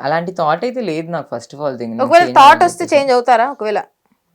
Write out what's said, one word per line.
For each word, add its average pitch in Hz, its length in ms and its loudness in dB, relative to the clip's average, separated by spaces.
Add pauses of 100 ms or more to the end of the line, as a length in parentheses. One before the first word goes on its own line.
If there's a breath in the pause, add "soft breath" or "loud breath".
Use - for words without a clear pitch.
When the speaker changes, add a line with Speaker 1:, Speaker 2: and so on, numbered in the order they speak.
Speaker 1:
అలాంటి 165 320 -4
థాట్ 170 320 -2
అయితే 254 160 -6
లేదు 165 300 -6
నాకు, 147 260 -10
first - 180 -14
of 143 60 -16
all 143 120 -6
thing. 120 160 -10
నేను 117 160 -4
Speaker 2:
ఒకవేళ 330 180 4
Speaker 1:
చేంజ్ 339 120 -2
Speaker 2:
థాట్ 285 100 8
Speaker 1:
అవ్వాలని 320 200 6
Speaker 2:
వస్తే 349 200 -2
Speaker 1:
చెప్పేసి. 311 160 2
Speaker 2:
చేంజ్ 269 120 0
అవుతారా 247 380 2
ఒకవేళ? 214 320 -6 (520)